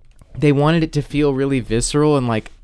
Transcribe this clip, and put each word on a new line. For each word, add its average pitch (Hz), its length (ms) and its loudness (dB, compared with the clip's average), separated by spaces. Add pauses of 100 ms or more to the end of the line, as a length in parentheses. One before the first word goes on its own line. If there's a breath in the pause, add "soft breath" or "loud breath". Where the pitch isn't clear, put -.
(360)
they 147 140 2
wanted 156 320 2
it 160 120 -4
to 147 80 -2
feel 143 320 0
really 135 260 -2
visceral 131 560 0
and, 127 100 0
like, 110 240 -4 (140)